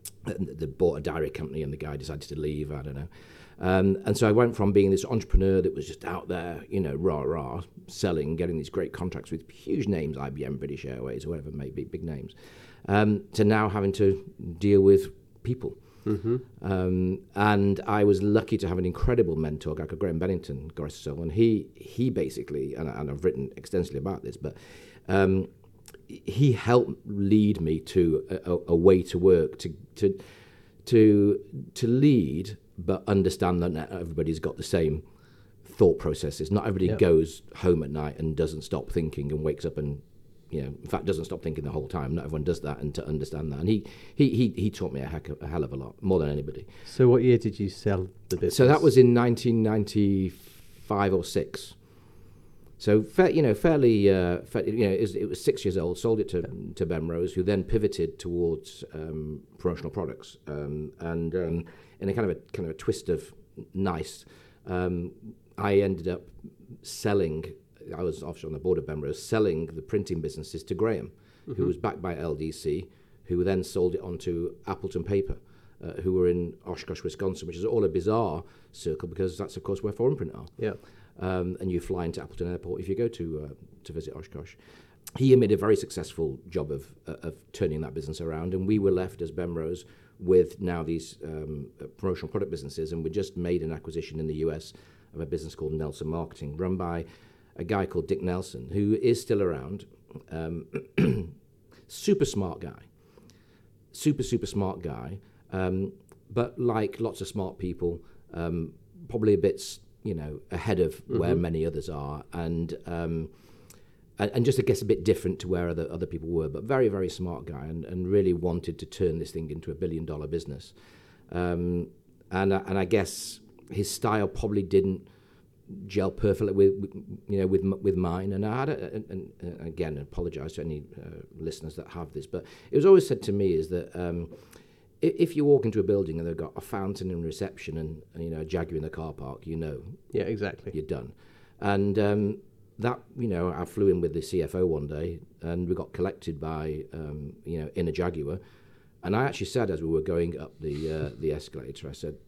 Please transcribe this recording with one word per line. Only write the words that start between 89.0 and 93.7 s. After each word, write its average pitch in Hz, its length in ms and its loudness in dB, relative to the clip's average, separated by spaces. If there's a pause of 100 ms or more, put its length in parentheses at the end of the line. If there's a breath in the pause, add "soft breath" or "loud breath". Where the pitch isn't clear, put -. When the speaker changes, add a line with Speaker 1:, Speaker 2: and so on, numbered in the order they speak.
Speaker 1:
as 80 80 -4
Bemrose 85 540 -6 (340 soft breath)
with 90 420 4
now 87 220 -2
these, 82 400 -6
um, 78 440 -8 (140)
uh, 71 60 -12 (120)
promotional 90 300 -4
product - 220 -2
businesses, 80 420 -6
and 82 120 -2
we 80 60 -2
just 95 260 -4
made 87 260 0
an 80 80 -4